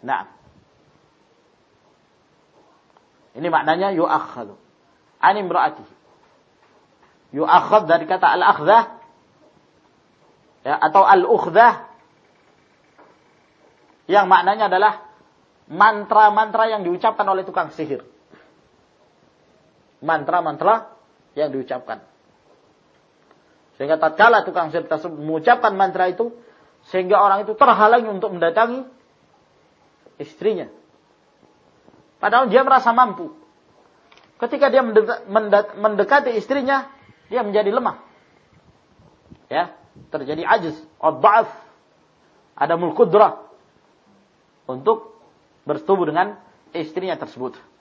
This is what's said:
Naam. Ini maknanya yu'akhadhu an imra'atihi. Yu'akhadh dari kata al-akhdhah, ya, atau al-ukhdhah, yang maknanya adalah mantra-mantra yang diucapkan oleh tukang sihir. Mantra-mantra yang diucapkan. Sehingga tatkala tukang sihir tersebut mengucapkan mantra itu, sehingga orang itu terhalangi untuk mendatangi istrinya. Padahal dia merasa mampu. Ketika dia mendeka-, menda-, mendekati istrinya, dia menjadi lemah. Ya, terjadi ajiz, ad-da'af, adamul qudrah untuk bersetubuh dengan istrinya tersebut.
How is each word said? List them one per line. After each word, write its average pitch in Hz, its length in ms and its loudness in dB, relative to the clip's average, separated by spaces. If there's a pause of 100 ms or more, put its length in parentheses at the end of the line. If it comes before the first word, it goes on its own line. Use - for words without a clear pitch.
Naam. 117 240 -6 (3000)
Ini 151 160 -10
maknanya 160 480 0
yu'akhadhu 123 560 -4 (640)
an 185 240 2
imra'atihi. 170 520 -4 (1300)
Yu'akhadh 165 640 2
dari 160 160 0
kata 185 160 -2
al-akhdhah, 175 600 2 (1800)
ya, 143 160 -4
atau 196 240 4
al-ukhdhah, 190 880 4 (2250)
yang 190 240 2
maknanya 190 400 2
adalah 190 320 0 (640)
mantra-mantra 214 1040 2
yang 202 160 -6
diucapkan 202 400 -2
oleh 190 160 -2
tukang 180 320 -6
sihir. 147 320 -10 (1900)
Mantra-mantra 165 960 -2 (400)
yang 147 160 -4
diucapkan. 131 480 -10 (1800)
Sehingga 151 240 -4
tatkala 196 480 2
tukang 170 240 -6
sihir 160 160 -6
tersebut 160 320 -8
mengucapkan 190 560 0
mantra 185 320 -2
itu, 220 240 -6 (560)
sehingga 185 320 0
orang 202 240 2
itu 214 160 -10
terhalangi 226 480 4
untuk 202 240 -6
mendatangi 214 560 -2 (1300)
istrinya. 175 560 -6 (1500)
Padahal 233 240 2
dia 233 160 2
merasa 247 320 2
mampu. 202 400 -2 (1040)
Ketika 254 320 0
dia 262 80 4
mendeka-, 220 480 0
menda-, 208 480 0
mendekati 214 640 0
istrinya, 269 480 -4 (400)
dia 233 160 -4
menjadi 208 320 -2
lemah. 233 240 -4 (1500)
Ya, 170 240 -4 (400)
terjadi 147 320 -8
ajiz, 165 320 0 (240)
ad-da'af, 208 480 2 (1040)
adamul 170 400 -4
qudrah 202 480 2 (1200)
untuk 143 480 -4 (560)
bersetubuh 175 400 -2
dengan 180 320 -4 (320)
istrinya 165 480 -8
tersebut. 123 400 -12 (220)